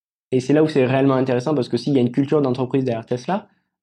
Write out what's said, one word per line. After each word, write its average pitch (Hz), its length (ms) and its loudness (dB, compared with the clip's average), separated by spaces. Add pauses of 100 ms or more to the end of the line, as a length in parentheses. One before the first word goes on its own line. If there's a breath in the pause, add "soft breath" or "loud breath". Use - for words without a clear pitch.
(300)
Et 131 100 2
c'est 143 120 0
là 151 100 6
où 156 60 2
c'est 143 160 2
réellement 135 300 2
intéressant, 127 400 0
parce 123 160 -2
que 120 80 -2
s'il 143 160 -2
y - 20 4
a 123 60 4
une 123 100 0
culture 143 300 0
d'entreprise 131 420 -2
derrière 113 220 -4
Tesla, 175 420 -6 (340)